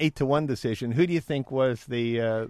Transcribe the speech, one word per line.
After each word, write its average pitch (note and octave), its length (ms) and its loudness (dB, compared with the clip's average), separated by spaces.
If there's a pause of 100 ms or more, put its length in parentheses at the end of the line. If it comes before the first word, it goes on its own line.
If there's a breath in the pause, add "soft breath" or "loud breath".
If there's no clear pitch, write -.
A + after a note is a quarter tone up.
eight D#3 160 2
to C#3 100 2
one D3 200 2
decision, A#2+ 460 -2
who D#3+ 140 4
do F3 60 -2
you E3 80 0
think C#3 320 -4
was C3 320 0
the, A#2 360 -2
uh, A2+ 300 0